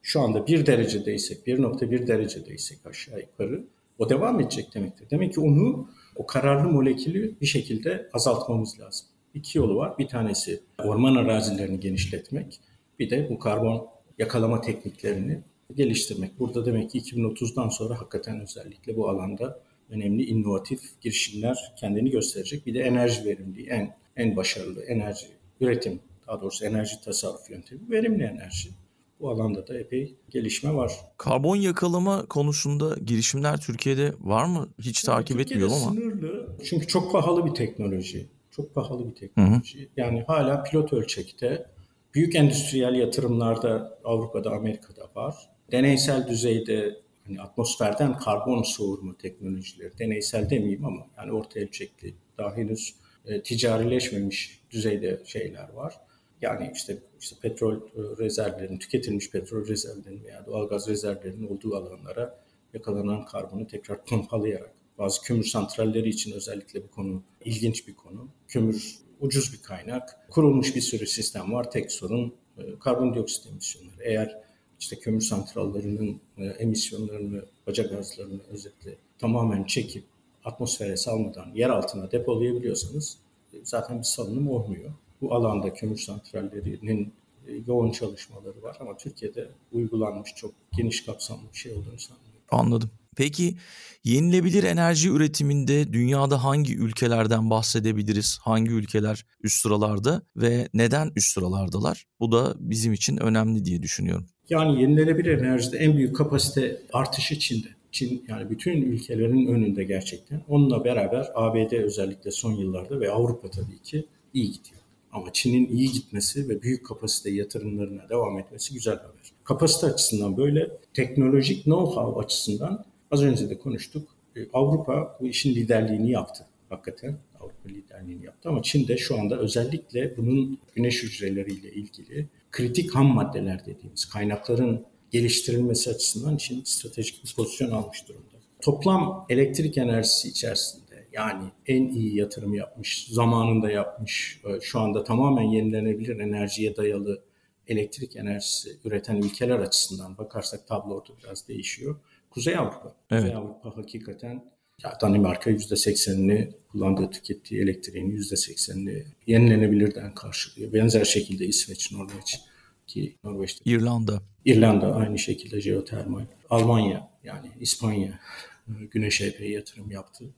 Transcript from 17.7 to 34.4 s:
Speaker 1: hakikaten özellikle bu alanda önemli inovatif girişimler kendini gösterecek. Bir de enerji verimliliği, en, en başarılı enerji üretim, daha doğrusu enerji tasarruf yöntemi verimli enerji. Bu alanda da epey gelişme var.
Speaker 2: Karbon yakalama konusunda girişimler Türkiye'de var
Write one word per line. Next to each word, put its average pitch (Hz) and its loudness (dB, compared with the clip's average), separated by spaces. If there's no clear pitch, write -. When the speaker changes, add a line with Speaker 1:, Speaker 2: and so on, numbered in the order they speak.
Speaker 1:
hakikaten 107 -8
özellikle 104 -10
bu 104 0
alanda 98 -4
önemli 107 0
inovatif 104 -2
girişimler 107 -4
kendini 110 0
gösterecek. 123 -2
Bir 113 -4
de 127 -2
enerji 120 2
verimliliği, 98 -6
en, 110 -4
en 113 0
başarılı 92 -4
enerji 107 -4
üretim, 110 0
daha 110 -8
doğrusu 98 -6
enerji 107 -2
tasarruf - -6
yöntemi 127 -18
verimli 220 2
enerji. - -6
Bu 143 -6
alanda 110 -2
da 127 -8
epey 131 -6
gelişme 131 -2
var. 127 0
Speaker 2:
Karbon 139 2
yakalama 180 2
konusunda 147 0
girişimler 139 2
Türkiye'de 135 0
var 110 2